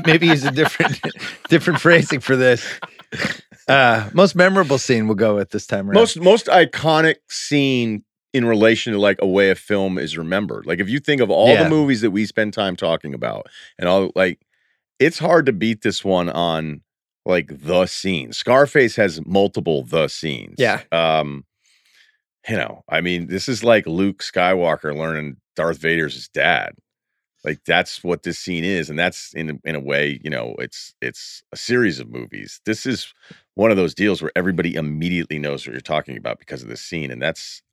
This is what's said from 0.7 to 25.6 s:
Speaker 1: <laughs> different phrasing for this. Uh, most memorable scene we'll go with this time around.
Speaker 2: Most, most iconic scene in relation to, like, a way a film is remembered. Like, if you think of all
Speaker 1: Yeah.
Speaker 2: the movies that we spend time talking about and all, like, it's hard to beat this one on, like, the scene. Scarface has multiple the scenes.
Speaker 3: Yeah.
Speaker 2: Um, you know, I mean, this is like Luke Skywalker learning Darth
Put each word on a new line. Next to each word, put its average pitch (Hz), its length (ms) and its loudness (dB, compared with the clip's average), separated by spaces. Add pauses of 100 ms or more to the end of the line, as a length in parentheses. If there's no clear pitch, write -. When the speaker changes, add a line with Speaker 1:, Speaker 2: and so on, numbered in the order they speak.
Speaker 1:
<laughs> - 240 -14
different 156 320 2
phrasing 156 400 4
for 131 160 0
this. 127 300 2 (1000)
Uh, 120 440 4
most 185 220 4
memorable 180 420 4
scene 117 300 0
we'll 110 80 2
go 104 220 2
with 101 140 -2
this - 160 -8
time 98 220 -4
around. 101 60 2
Speaker 2:
Most, 214 260 4
most 185 260 6
iconic 156 720 4 (120)
scene 127 760 -2 (300)
in 127 100 2
relation 113 480 4
to, 101 60 0
like, 101 240 2
a 98 40 4
way 98 240 4
a 92 40 2
film 95 440 -2
is 78 200 -6
remembered. 82 480 -4
Like, 85 140 -2
if 98 80 -4
you 131 100 -2
think 147 220 0
of 107 100 2
all 123 180 6
Speaker 1:
Yeah. 107 140 8
Speaker 2:
the 156 80 2
movies 143 300 2
that 110 100 2
we 104 160 0
spend 107 260 -2
time 95 240 -2
talking 82 380 -2
about 57 320 -8 (320)
and 87 100 -2
all, 95 280 2
like, 92 240 0 (580)
it's 151 200 2
hard 160 280 4
to 131 60 4
beat 110 300 -2
this 104 220 -2
one 92 240 0
on, 80 540 -2 (420)
like, 90 240 0 (140)
the 90 240 2
scene. 76 460 -6
Scarface 131 640 2
has 85 280 0
multiple 87 600 0
the 73 240 -2
scenes. 58 500 -10
Speaker 3:
Yeah. 110 320 0
Speaker 2:
Um, 78 540 0 (1040)
you 113 80 -4
know, - 320 -6
I 80 120 0
mean, 87 280 -2
this 95 200 -6
is 117 140 -4
like 113 240 4
Luke 95 360 0
Skywalker 87 760 0
learning 78 380 -6 (180)
Darth 82 240 -2